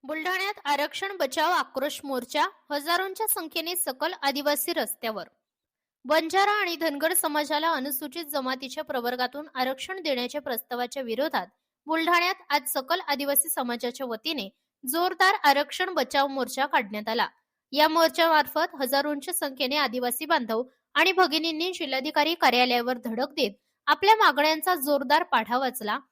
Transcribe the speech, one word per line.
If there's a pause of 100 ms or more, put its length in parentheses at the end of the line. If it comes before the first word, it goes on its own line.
बुलढाण्यात
आरक्षण
बचाव
आक्रोश
मोर्चा, (280)
हजारोंच्या
संख्येने
सकल
आदिवासी
रस्त्यावर. (760)
बंजारा
आणि
धनगर
समाजाला
अनुसूचित
जमातीच्या
प्रवर्गातून
आरक्षण
देण्याच्या
प्रस्तावाच्या
विरोधात (400)
बुलढाण्यात
आज
सकल
आदिवासी
समाजाच्या
वतीने (360)
जोरदार
आरक्षण
बचाव
मोर्चा
काढण्यात
आला. (460)
या
मोर्चामार्फत
हजारोंच्या
संख्येने
आदिवासी
बांधव (320)
आणि
भगिनींनी
जिल्हाधिकारी
कार्यालयावर
धडक
देत (360)
आपल्या
मागण्यांचा
जोरदार
पाढा
वाचला. (120)